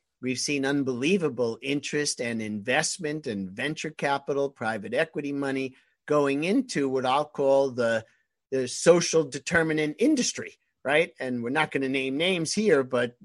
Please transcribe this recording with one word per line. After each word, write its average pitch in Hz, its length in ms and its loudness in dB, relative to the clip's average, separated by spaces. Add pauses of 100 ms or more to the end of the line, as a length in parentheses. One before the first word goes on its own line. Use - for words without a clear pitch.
(220)
we've 127 160 -4
seen 139 260 -2
unbelievable 131 960 0
interest 143 600 -4
and 117 200 -4
investment 131 840 -2
and 98 240 -4
venture 147 400 -6
capital, 139 580 -2
private 110 460 -6
equity 143 380 -2
money 135 420 -4 (320)
going 147 380 2
into 185 440 0
what 131 160 -2
I'll 135 200 2
call 139 480 2
the, 117 320 0 (480)
the 131 160 0
social 170 560 4
determinant 151 760 0
industry, 247 640 0 (240)
right? 156 340 2
And 127 240 -4
we're 117 80 -4
not 151 220 0
gonna 139 160 0
name 135 280 -2
names 170 380 0
here, 180 300 4
but 123 400 -2